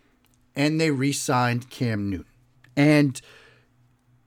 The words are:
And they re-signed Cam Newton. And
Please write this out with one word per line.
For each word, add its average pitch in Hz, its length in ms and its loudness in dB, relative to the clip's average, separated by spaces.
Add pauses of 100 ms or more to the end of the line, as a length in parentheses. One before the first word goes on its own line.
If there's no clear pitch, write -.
(540)
And 151 240 0
they 160 120 2
re-signed 123 800 -2
Cam 104 400 -4
Newton. 90 160 -8 (500)
And 147 420 4 (1080)